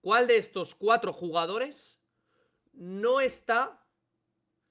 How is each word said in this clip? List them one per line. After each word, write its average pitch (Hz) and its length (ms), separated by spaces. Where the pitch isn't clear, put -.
¿Cuál 226 260
de 233 100
estos - 380
cuatro 214 400
jugadores 180 840
no 208 480
está - 600